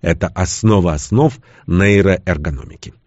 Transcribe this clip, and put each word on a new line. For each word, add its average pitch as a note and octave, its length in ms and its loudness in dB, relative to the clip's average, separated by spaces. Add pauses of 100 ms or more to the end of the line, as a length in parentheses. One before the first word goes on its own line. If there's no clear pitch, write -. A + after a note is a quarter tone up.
Это E2+ 260 -2
основа F#2 640 0
основ B2 440 0 (300)
нейроэргономики. F2 1300 0 (140)